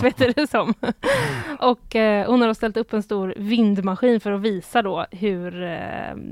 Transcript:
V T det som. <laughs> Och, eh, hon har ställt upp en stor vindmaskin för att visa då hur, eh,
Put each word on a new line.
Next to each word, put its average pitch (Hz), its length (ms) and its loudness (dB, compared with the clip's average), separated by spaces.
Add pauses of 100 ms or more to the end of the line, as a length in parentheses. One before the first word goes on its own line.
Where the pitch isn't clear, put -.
V 240 100 6
T 254 240 2
det 302 140 2
som. 233 240 2 (420)
<laughs> 427 440 -4
Och, 247 360 0
eh, 214 340 2
hon 247 120 4
har 226 120 2
ställt 220 220 -4
upp 233 160 -4
en 214 100 0
stor 196 340 -4
vindmaskin 208 840 2
för 202 120 -4
att 196 80 -2
visa 208 420 0
då 185 280 -4
hur, 180 520 -4
eh, 175 80 -6 (600)